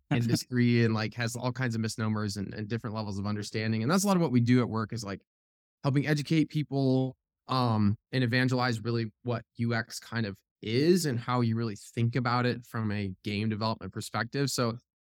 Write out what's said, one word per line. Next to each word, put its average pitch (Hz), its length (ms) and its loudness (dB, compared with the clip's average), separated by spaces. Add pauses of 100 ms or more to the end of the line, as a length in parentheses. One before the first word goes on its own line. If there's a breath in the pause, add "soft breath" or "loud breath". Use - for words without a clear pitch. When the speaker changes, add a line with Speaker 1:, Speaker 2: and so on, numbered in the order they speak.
Speaker 1:
<laughs> - 80 -12
Speaker 2:
industry 120 720 2
and, 110 100 2
like, 107 200 -2
has 120 220 -4
all 123 160 -2
kinds 123 220 -2
of 113 60 -2
misnomers 107 560 -2
and, 98 180 -6
and 104 140 -8
different 113 260 -4
levels 104 240 -4
of 101 80 -4
understanding. 110 560 -2
And 123 80 0
that's 190 140 2
a - 20 0
lot 196 100 2
of 170 60 2
what 131 100 0
we 123 80 6
do 123 200 4
at 110 80 0
work 107 240 -4
is, 113 120 -8
like, 98 160 -8 (640)
helping 139 240 2
educate 151 420 2
people, 131 680 0 (320)
um, 113 500 2 (140)
and 131 120 2
evangelize 123 560 2
really 117 320 -4 (120)
what 120 200 -4 (120)
U 117 180 0
X - 240 -4
kind 113 260 -4
of 98 140 -6 (280)
is 151 380 4
and 127 160 0
how 123 220 0
you 113 140 2
really 113 200 -4
think 117 400 -2
about 123 300 2
it 120 180 -2
from 110 260 -4
a 101 220 -2 (100)
game 104 280 -2
development 110 420 -4
perspective. 113 580 -4
So 120 280 -2 (320)